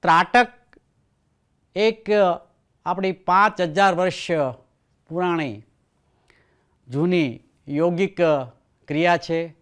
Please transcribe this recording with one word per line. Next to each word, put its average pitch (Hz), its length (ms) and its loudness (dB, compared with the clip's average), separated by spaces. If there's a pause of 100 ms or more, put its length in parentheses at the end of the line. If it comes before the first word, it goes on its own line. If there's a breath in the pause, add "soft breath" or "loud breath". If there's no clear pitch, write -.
ત્રાટક 180 460 4 (1300)
એક 220 340 -2 (800)
આપણી 190 380 -4
પાંચ 202 300 4 (180)
હજાર 196 240 4
વર્ષ 185 260 -2 (840)
પુરાણી 165 460 -4 (1300)
જૂની 156 420 0 (500)
યોગિક 175 400 -2 (680)
ક્રિયા 170 400 0
છે. 165 120 -2 (220)